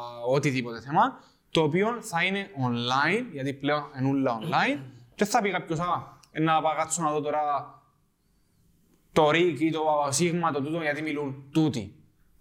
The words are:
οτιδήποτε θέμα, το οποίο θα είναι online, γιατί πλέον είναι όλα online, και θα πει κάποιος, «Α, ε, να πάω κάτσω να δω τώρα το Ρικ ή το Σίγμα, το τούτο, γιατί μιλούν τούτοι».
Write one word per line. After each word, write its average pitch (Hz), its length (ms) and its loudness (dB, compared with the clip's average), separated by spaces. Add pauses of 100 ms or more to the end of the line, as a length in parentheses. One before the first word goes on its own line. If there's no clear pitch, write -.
(280)
οτιδήποτε 127 540 0
θέμα, 185 380 0 (320)
το 165 120 4
οποίο 196 380 0
θα 170 220 -2
είναι 196 240 -2 (220)
online, 139 640 0
γιατί 139 220 -6
πλέον 143 300 -2 (160)
είναι 131 100 0
όλα 131 320 0
online, 196 380 0 (360)
και 208 100 2
θα 226 160 2
πει 202 100 0
κάποιος, 170 280 -4
«Α, 170 380 -4 (140)
ε, - 100 -6
να 160 200 4
πάω 151 140 0
κάτσω 160 260 -2
να 156 100 2
δω 151 100 0
τώρα 147 520 -2 (1400)
το 156 180 6
Ρικ 165 300 4
ή 160 120 2
το 156 100 -2 (280)
Σίγμα, 165 420 0
το 143 100 -2
τούτο, 156 200 -4
γιατί 147 200 -2
μιλούν 147 500 -6
τούτοι». 131 420 0 (480)